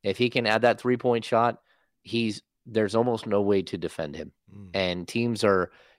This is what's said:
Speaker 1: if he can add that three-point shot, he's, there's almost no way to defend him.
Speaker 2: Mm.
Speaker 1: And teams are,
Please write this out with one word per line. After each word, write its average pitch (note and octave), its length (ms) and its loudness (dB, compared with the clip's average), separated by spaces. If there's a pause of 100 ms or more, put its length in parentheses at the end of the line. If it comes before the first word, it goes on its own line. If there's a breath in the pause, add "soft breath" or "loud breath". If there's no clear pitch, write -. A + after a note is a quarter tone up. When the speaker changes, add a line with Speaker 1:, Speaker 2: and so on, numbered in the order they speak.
Speaker 1:
if G2 140 -2
he B2 120 2
can A#2 180 0
add A2 140 2
that A#2+ 180 4
three-point A#2+ 460 0
shot, A#2 340 0 (420)
he's, G#2+ 400 -4 (240)
there's A2 300 0
almost A#2 320 0
no G2+ 140 2
way G2+ 220 2
to F2+ 140 -8
defend D#2 380 -8
him. D2+ 160 -14 (220)
Speaker 2:
Mm. G2 200 -20
Speaker 1:
And F2+ 340 -2
teams A#2 360 -2
are, F#2+ 280 4 (280 soft breath)